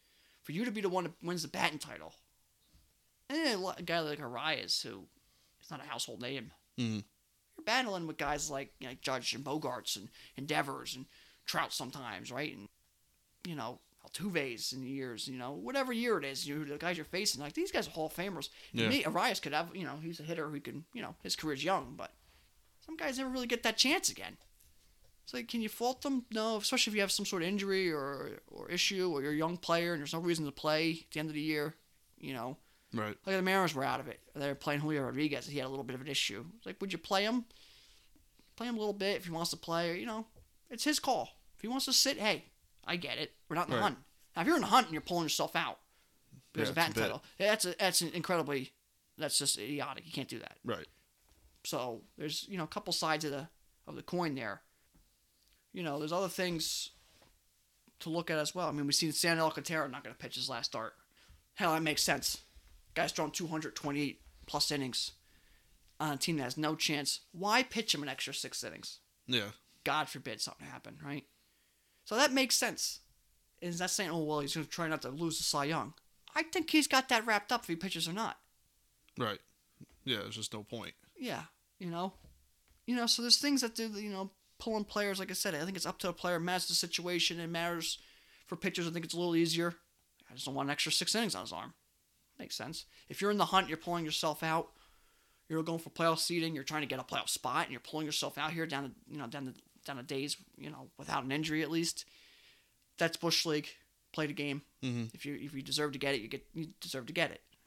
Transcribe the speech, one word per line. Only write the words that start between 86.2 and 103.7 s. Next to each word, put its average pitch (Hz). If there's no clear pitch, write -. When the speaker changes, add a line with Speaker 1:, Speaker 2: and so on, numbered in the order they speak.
Speaker 1:
matters 175
the 170
situation, 170
it 165
matters 170
for 175
pitchers, 175
I 165
think 165
it's 160
a 165
little 175
easier. 170
I -
just 131
don't 135
want 139
an 139
extra 147
six -
innings 220
on 92
his -
arm. 104
Makes -
sense. 156
If -
you're 202
in 208
the 180
hunt, 185
you're 156
pulling 170
yourself 151
out, 160
you're 160
going 165
for 165
playoff 165
seeding, 165
you're 139
trying 156
to 139
get 131
a 127
playoff -
spot, 139
and -
you're 123
pulling 156
yourself 147
out 151
here 165
down 139
the, 131
you 151
know, 139
down 135
the, 123
down 139
the 123
days, 143
you 147
know, 131
without 143
an 131
injury 156
at 147
least. 165
That's 165
Bush -
League. 151